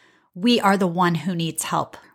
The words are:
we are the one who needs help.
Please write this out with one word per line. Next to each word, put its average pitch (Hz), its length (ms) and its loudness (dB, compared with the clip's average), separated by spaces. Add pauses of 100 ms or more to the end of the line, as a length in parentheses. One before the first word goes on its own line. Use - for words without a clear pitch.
(340)
we 233 260 2
are 202 160 4
the 190 100 2
one 170 300 2
who 165 180 -4
needs 165 300 -4
help. - 320 -4 (180)